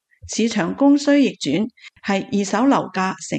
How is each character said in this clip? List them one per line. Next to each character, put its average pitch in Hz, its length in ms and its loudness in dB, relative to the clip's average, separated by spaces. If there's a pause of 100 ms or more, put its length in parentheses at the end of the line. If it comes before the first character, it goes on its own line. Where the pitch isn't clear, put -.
(320)
市 226 160 -2
場 214 280 -2
供 285 200 4
需 285 140 0
逆 285 200 4
轉 180 360 -2 (400)
係 196 180 -2 (140)
二 202 60 0
手 208 220 0
樓 220 180 2 (100)
價 190 200 -4 (140)
承 - 100 -6